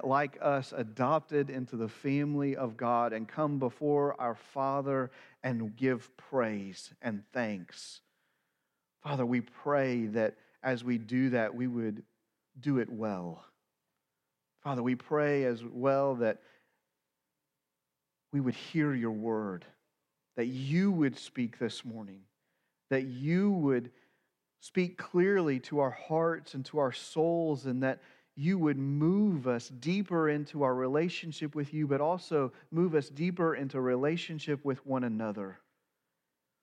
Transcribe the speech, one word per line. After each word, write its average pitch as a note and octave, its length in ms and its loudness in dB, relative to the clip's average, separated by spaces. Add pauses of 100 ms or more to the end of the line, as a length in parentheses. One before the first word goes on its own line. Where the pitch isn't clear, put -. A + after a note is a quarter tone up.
like C#3 360 0
us, C#3 360 0
adopted C#3 720 0
into B2+ 260 -6
the A2+ 120 -2
family C#3+ 680 0
of A2+ 200 -4
God A#2+ 360 2
and A2 160 -6
come D3 300 0
before C#3+ 640 0
our A#2+ 140 -2
Father C3+ 760 -2 (320)
and A2+ 340 -2
give B2 400 -2
praise G#2+ 760 -4 (100)
and G#2+ 200 -4 (100)
thanks. G#2+ 680 -6 (1000)
Father, C3+ 240 -2
we A#2+ 140 0
pray B2+ 680 0
that A2 300 0 (260)
as B2+ 200 -2
we B2 160 0
do B2+ 320 0
that, A2+ 240 0
we B2 120 -2
would A2+ 360 -2 (560)
do C3+ 200 2
it A#2 120 0
well. G2 540 -6 (1200)
Father, C3 200 -4
we B2 120 2
pray D3 500 2
as A#2+ 200 0
well C3+ 520 2
that A2 240 2 (1900)
we C#3+ 80 2
would B2 160 0
hear D3 360 0
your A#2 200 0
word, G#2+ 520 -2 (720)
that A#2+ 100 0
you C#3 440 2
would D3+ 260 2
speak - 420 -6
this - 260 -4
morning, G#2+ 360 -12 (680)
that C3+ 140 0
you D#3 480 2
would C3+ 380 2 (720)
speak F3+ 380 -2
clearly F3 600 2
to D3 180 -4
our C3+ 140 4
hearts E3 600 -2
and C#3 100 -6
to D3+ 140 -4
our C3+ 140 2
souls, D#3+ 760 0
and B2+ 160 0
that C3 180 0 (340)
you E3+ 240 2
would D3+ 180 4
move D3+ 720 2
us A#2+ 200 0
deeper E3 600 0
into D3 340 0
our C3 120 4
relationship D3 800 -2
with D3 180 -4
you, D#3 140 0
but C#3 140 2
also D#3 520 0 (180)
move E3 240 2
us C#3+ 140 2
deeper E3 460 0
into C3+ 260 -4
relationship C#3+ 840 0
with C3+ 200 -2
one C3 200 0
another. G#2+ 540 -4 (1040)